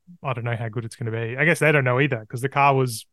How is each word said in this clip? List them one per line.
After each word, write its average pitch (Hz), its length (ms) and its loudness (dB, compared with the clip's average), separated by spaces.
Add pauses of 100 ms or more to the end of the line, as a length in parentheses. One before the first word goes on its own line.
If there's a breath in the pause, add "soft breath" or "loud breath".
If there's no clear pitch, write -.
(220)
I 139 100 -6
don't 120 120 -6
know 120 120 -2
how 113 120 -6
good 113 160 -6
it's 113 120 -12
gonna 117 140 -6
be. 113 260 -6
I 143 80 0
guess 160 160 4
they 156 120 4
don't 143 120 4
know 123 140 2
either, 131 300 0
'cause 120 140 -8
the 139 60 -2
car 139 260 4
was 127 380 -2